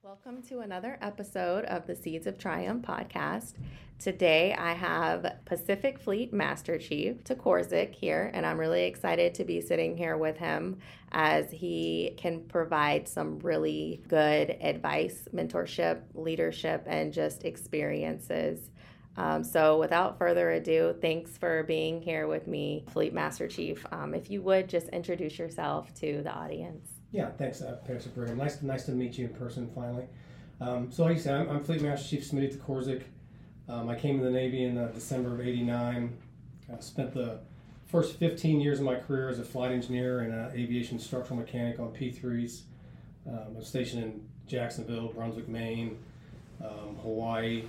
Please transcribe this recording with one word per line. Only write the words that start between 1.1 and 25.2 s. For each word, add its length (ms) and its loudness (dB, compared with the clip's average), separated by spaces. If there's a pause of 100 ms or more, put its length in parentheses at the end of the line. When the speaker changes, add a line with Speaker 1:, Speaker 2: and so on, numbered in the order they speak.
Speaker 1:
of 220 -4
the 80 -4
Seeds 320 -6
of 100 -4
Triumph 480 -2
podcast. 680 -4 (460)
Today 540 6
I 200 0
have 720 0
Pacific 520 0
Fleet 360 0
Master 440 0
Chief 460 -2
Tokorczyk 720 4
here, 380 2
and 120 0
I'm 120 0
really 260 4
excited 520 2
to 100 -2
be 160 0
sitting 340 2
here 220 0
with 180 2
him 440 -2 (340)
as 380 6
he 680 -2
can 240 -2
provide 680 2
some 320 -4
really 680 0
good 500 6
advice, 760 0
mentorship, 680 0 (140)
leadership, 680 0
and 280 0
just 320 0
experiences. 1300 -2 (440)
Um, 260 2
so 380 8
without 380 4
further 340 4
ado, 480 4
thanks 380 0
for 260 2
being 380 0
here 260 -2
with 180 -2
me, 440 -2
Fleet 240 2
Master 340 -2
Chief. 460 -4
Um, 200 -6
if 160 -6
you 120 -2
would, 260 4
just 220 -2
introduce 500 -4